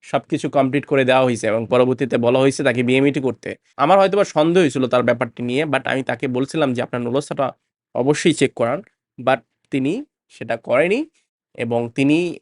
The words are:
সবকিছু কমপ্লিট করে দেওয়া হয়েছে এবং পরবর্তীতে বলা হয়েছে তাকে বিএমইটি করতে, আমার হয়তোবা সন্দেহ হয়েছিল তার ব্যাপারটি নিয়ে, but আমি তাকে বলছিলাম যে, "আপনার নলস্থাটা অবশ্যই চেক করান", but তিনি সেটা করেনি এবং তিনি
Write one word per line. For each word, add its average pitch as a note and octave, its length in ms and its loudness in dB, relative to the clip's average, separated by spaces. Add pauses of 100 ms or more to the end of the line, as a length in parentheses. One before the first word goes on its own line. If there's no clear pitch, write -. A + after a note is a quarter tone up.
সবকিছু C#3+ 480 -4
কমপ্লিট C3+ 360 0
করে C#3 180 2
দেওয়া B2+ 180 4
হয়েছে A#2+ 240 0
এবং A2 240 -2
পরবর্তীতে B2+ 460 2
বলা A#2+ 220 2
হয়েছে C#3 260 0
তাকে B2 180 2
বিএমইটি C3+ 380 2
করতে, A#2 360 -6 (200)
আমার E3 220 4
হয়তোবা G3 260 2
সন্দেহ E3+ 380 2
হয়েছিল C3 240 0
তার B2 160 2
ব্যাপারটি A#2+ 400 -2
নিয়ে, B2 220 -2
but C3 240 -4
আমি C3 140 -2
তাকে B2 260 -6
বলছিলাম C3 440 -2
যে, A#2+ 100 -4
"আপনার A#2+ 200 -6
নলস্থাটা C3+ 500 -4 (420)
অবশ্যই D3 380 0
চেক C3+ 220 0
করান", B2+ 280 -2 (380)
but B2+ 180 2 (320)
তিনি D3 340 -4 (240)
সেটা A#2 280 -8
করেনি F3+ 500 0 (480)
এবং A#2+ 400 -4
তিনি D#3 480 0